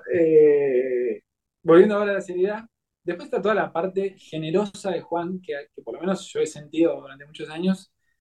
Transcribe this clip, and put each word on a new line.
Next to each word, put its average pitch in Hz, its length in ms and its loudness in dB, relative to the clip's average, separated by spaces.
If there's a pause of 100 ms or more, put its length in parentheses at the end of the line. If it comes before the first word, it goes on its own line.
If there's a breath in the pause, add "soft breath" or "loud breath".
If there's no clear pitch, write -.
(140)
eh, 139 1080 4 (420)
volviendo 190 320 8
ahora 208 160 -2
a 196 40 -2
la 190 60 -4
seriedad, 190 420 -4 (400)
después 175 240 -8
está - 140 -4
toda 208 140 0
la 160 160 -2
parte 190 460 -4
generosa 180 720 -6
de 165 100 -4
Juan, 170 400 -8
que, 151 120 -10 (220)
que - 60 -20
por 117 140 -12
lo 156 60 -14
menos 185 300 -4
yo 147 80 -6
he 151 80 0
sentido 147 540 -2
durante 139 240 -20
muchos 151 240 -16
años, 185 420 -4 (300)